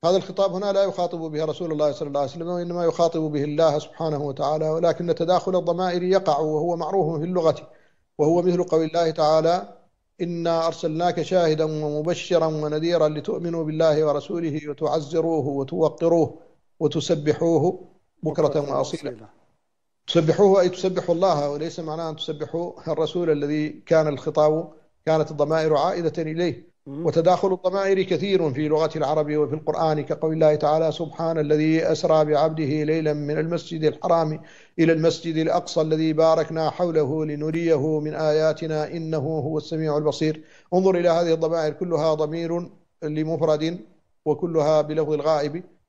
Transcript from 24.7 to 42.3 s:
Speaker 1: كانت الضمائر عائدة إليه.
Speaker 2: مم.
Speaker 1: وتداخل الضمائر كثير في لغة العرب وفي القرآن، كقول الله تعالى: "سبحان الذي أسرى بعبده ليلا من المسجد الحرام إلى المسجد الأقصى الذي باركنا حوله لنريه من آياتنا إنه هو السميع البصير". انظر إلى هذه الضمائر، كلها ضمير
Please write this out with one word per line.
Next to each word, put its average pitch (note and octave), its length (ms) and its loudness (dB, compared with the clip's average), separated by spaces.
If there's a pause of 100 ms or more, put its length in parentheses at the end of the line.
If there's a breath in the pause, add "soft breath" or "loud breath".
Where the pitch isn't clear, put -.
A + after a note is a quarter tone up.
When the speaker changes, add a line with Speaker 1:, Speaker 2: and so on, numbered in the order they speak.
Speaker 1:
كانت D#3 260 2
الضمائر D#3 460 2
عائدة E3 400 0
إليه. E3 540 -4 (160)
Speaker 2:
مم. D3 180 -8
Speaker 1:
وتداخل F3 480 2
الضمائر F#3+ 500 0
كثير F3 500 0
في D3+ 140 -2
لغة D#3 280 2
العرب D3+ 400 0
وفي D3+ 200 0
القرآن، D#3 460 0
كقول D#3 320 -2
الله D#3 220 4
تعالى: D#3 360 2
"سبحان E3 480 -4
الذي D#3 520 2
أسرى D#3 340 4
بعبده D3+ 580 0
ليلا D#3 300 0
من D3 240 -4
المسجد E3 460 -4
الحرام D#3 580 0 (380 loud breath)
إلى E3 140 6
المسجد D#3+ 440 0
الأقصى D#3+ 440 0
الذي D#3 320 0
باركنا D#3+ 560 2
حوله D#3 560 0
لنريه D#3 760 0
من D3+ 140 -6
آياتنا D#3 720 0
إنه D#3+ 300 -6
هو D#3 400 -4
السميع D3+ 400 -4
البصير". D#3 460 -2 (300 loud breath)
انظر F#3+ 220 4
إلى F3 140 2
هذه E3+ 240 2
الضمائر، D#3+ 400 0
كلها D#3+ 400 0
ضمير E3 560 -4 (340)